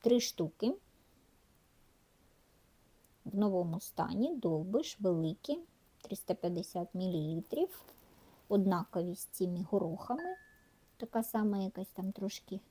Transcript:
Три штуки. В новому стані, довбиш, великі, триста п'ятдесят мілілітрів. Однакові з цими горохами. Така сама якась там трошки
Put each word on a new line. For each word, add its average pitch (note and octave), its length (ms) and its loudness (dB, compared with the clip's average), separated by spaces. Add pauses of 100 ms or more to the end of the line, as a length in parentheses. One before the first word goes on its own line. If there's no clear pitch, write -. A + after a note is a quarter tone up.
Три A#3+ 200 6
штуки. G#3+ 540 -2 (2500)
В - 120 -6
новому F3+ 440 2
стані, - 560 -2
довбиш, F#3 640 0
великі, F3+ 600 0 (420)
триста - 320 -4
п'ятдесят F3 600 -4
мілілітрів. F3+ 880 -2 (680)
Однакові F#3 640 4
з - 100 -10
цими F3+ 460 -2
горохами. B3 680 0 (600)
Така A3+ 260 -2
сама G#3+ 360 2
якась F#3+ 300 -4
там F#3+ 240 -6
трошки - 480 -6 (100)